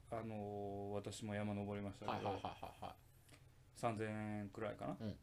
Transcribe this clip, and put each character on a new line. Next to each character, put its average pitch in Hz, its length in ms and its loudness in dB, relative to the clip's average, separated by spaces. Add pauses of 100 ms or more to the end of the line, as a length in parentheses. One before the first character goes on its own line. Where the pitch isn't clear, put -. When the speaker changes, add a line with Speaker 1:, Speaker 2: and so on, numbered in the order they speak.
Speaker 1:
あ 113 140 0
の 101 720 0
ー、 - 20 -
私 101 280 0
も 107 120 2
山 104 180 4
登 101 260 2
り 101 60 0
ま 98 80 0
し - 60 -10
た 107 80 -6
け 117 40 6
ど、 117 40 4
Speaker 2:
は 107 60 0
い - 40 2
は 101 60 6
い - 20 4
は 95 60 0
い - 40 -2
は - 60 0 (320)
い - 40 -2
は - 40 -2
い。 - 60 -8 (800)
Speaker 1:
三 117 200 4
千 107 440 2
円 104 100 0
く 107 120 -6
ら 107 100 2
い - 40 -2
か 113 120 -2
な。 165 120 0
Speaker 2:
う - 60 -4
ん。 98 160 0